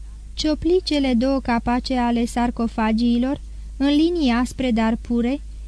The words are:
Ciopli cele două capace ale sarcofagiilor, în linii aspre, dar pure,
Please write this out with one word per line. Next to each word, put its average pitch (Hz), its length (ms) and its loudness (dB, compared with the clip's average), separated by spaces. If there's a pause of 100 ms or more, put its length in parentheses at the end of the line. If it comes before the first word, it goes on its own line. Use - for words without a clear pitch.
(340)
Ciopli 320 500 0
cele 277 300 0
două 262 260 2
capace 240 560 0
ale 240 300 0
sarcofagiilor, 240 1160 0 (360)
în 269 100 2
linii 302 440 4
aspre, 247 400 0
dar 226 300 2
pure, 240 380 0 (280)